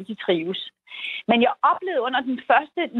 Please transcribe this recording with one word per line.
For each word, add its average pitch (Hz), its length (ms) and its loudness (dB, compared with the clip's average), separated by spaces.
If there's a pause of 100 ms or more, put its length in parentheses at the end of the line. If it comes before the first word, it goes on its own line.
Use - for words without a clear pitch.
de 214 60 -10 (100)
trives. 180 360 -2 (680)
Men 233 160 4
jeg - 80 2 (180)
oplevede 349 360 -2
under 254 220 -2
den 254 80 -2 (120)
første 285 320 2 (180)